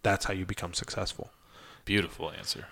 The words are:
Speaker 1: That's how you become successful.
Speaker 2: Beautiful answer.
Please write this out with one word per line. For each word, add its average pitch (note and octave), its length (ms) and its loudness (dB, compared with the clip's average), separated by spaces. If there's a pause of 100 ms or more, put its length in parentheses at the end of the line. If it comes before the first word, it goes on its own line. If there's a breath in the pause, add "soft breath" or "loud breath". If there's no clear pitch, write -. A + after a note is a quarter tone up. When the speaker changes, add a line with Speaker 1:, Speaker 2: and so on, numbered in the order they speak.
Speaker 1:
That's G2 220 4
how G2+ 80 0
you F#2+ 120 0
become F2+ 280 -4
successful. - 580 -4 (540 loud breath)
Speaker 2:
Beautiful E2+ 460 2
answer. - 400 -4